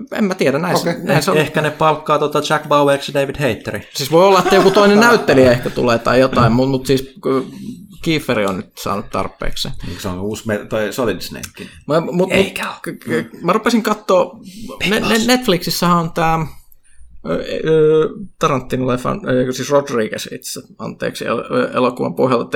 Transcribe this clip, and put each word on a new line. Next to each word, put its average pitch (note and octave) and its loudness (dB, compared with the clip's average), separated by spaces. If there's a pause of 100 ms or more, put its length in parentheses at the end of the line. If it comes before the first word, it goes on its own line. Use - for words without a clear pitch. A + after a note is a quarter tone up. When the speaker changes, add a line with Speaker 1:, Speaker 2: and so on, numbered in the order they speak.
(120)
Speaker 1:
en A3+ -2
mä F#3 0
tiedä, C#3+ 0
näin E3+ 0
se, E3 -2
Speaker 2:
Okei. - -6
Speaker 1:
näin F3 2
se G3 0
on. D#3+ 2
Speaker 3:
Eh-, - 4
ehkä D3+ 0
ne D3+ 0
palkkaa D#3 2
tota D3 0
Jack D3+ -2
Baueriksi C#3+ 2
David C#3 -2
Hayteri. A2 -4
Speaker 1:
Siis C3+ -6
voi E3+ 6
olla, F#3+ 6
että G3 4
joku F#3+ 6
toinen G3+ 6
Speaker 3:
<laughs> A#3 6
Speaker 1:
näyttelijä C3+ 6
ehkä B2 0
tulee A#2+ 0
tai B2 2
jotain, B2 4
mut, B2+ 2
mut C3 -2
siis, C3 -2 (100)
ö, C3 0 (640)
Kiefer D3 -2
on G2 0
nyt - -10
saanut G2+ -6
tarpeeksi. - -4 (220)
Speaker 4:
Eikö F2+ -10
se G2+ -6
on F2+ -6
uusi G#2+ -8
me-, G#2 -4
toi G#2+ -4
Solid G#2 -2
Snake? - -14 (180)
Speaker 1:
Mä, D3+ 2
mut, F3+ -2
Speaker 3:
Eikä - 0
Speaker 1:
mut, - -6
Speaker 3:
oo. - -16
Speaker 1:
k-, - -10 (300)
k-, - -18
mä F3 2
rupesin A3 0
kattoo, G#3 0 (400)
Speaker 3:
Big F3 -2
Speaker 1:
ne-, G#3+ 0
Speaker 3:
Boss. G3 -2
Speaker 1:
ne-, A3+ 2
Netflixissähän F3 0
on E3 -2
tää, D#3+ 0 (840)
ö, - -4 (240)
ö, D#3 4 (300)
Tarantino-leffan, B2+ -2
ö, B2+ 0
siis B2+ -6
Rodriguez C3 0
itse, - -12 (160)
anteeksi, A2+ -8
el-, A#2+ -2 (180)
ö, B2 0
elokuvan B2+ -2
pohjalta B2+ 0 (100)